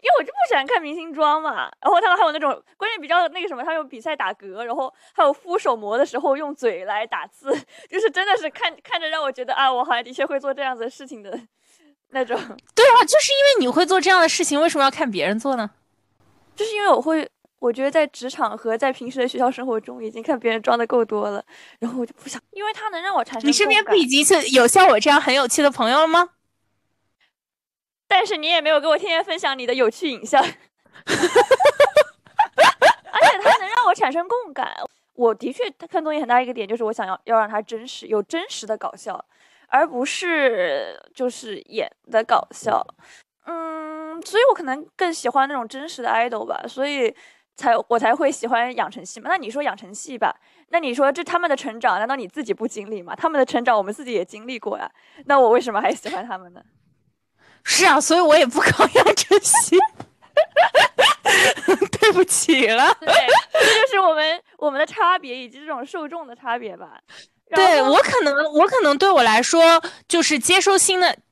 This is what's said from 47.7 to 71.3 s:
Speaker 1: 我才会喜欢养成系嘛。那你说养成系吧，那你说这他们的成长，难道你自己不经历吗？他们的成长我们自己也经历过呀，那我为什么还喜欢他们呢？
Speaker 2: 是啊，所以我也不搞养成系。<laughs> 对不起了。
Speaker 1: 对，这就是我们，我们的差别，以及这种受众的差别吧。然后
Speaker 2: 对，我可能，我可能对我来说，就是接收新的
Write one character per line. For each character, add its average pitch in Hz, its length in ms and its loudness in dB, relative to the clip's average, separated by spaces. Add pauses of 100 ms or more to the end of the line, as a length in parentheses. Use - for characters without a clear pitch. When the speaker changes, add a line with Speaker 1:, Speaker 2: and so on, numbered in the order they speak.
Speaker 1:
我 233 100 2
才 233 160 2
会 320 160 0
喜 233 160 -8
欢 240 280 -2
养 220 140 -4
成 - 160 -16
系 - 140 -18
嘛。 - 100 -12
那 - 80 0
你 226 140 -8
说 277 100 -6
养 214 160 -4
成 202 160 -20
系 254 240 -14
吧， 214 180 -2 (340)
那 339 100 0
你 285 160 -4
说 277 160 2
这 330 120 -6
他 349 140 -4
们 349 100 0
的 285 80 0
成 233 240 -12
长， 208 200 0
难 220 80 -2
道 269 80 -4
你 233 120 -10
自 277 160 -12
己 220 80 -8
不 220 160 -6
经 208 220 -10
历 202 140 -10
吗？ 170 120 -12
他 - 140 -2
们 302 80 -2
的 262 80 4
成 240 180 -4
长 233 140 2
我 202 60 0
们 202 100 -6
自 294 100 -14
己 247 100 -10
也 190 120 -2
经 214 220 -20
历 254 100 -10
过 208 220 -8
呀， - 100 -10 (360)
那 277 140 4
我 233 120 6
为 247 100 4
什 240 100 -8
么 202 80 -2
还 233 140 -2
喜 - 160 -10
欢 190 160 -8
他 196 140 -12
们 180 140 -20
呢？ - 80 -20 (1000)
Speaker 2:
是 - 240 0
啊， 302 140 6
所 320 160 2
以 359 60 4
我 302 160 6
也 311 80 6
不 254 160 -2
搞 - 340 2
养 453 220 4
成 - 240 2
系。 - 380 2
<laughs> 831 60 4 (2250)
对 427 140 6
不 370 100 4
起 269 440 2
了。 254 340 4
Speaker 1:
对， - 120 0 (380)
这 440 300 4
就 539 100 2
是 403 80 2
我 349 140 4
们， 311 280 -2 (160)
我 294 140 -2
们 269 80 -6
的 302 60 2
差 359 340 0
别， 254 160 -10
以 254 140 -14
及 240 100 -20
这 302 60 -20
种 277 200 -10
受 311 220 -10
众 330 180 -12
的 240 80 -20
差 240 240 -6
别 214 180 -12
吧。 175 220 -20 (520)
然 339 120 2
后 381 60 6
Speaker 2:
对， 311 140 6
我 269 160 4
可 508 260 2
能， 285 100 0 (200)
我 311 120 6
可 480 160 2
能 294 160 2
对 392 140 4
我 302 100 6
来 226 220 4
说， 330 400 4 (240)
就 339 160 0
是 302 160 0
接 359 200 2
收 381 180 2
新 370 240 0
的 339 160 2 (140)